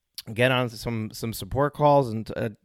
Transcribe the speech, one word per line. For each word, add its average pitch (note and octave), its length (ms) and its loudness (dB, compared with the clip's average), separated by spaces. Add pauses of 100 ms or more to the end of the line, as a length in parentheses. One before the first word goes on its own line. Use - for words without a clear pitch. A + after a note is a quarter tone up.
(320)
Get B2 200 4
on B2+ 160 2
some, A2 440 -6
some A2+ 200 -6
support A#2+ 400 -2
calls C#3+ 380 4
and, A2 260 -6
uh, A#2 140 -2 (140)